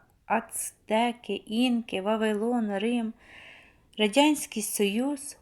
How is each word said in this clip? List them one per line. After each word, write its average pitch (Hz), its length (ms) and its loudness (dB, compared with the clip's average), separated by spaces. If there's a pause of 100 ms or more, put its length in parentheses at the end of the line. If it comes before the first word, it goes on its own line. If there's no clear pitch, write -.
(260)
Ацтеки, - 1080 -2
Інки, 240 680 -2
Вавилон, 214 760 0
Рим, 226 360 -2 (840)
Радянський 277 680 4
Союз, 240 760 -2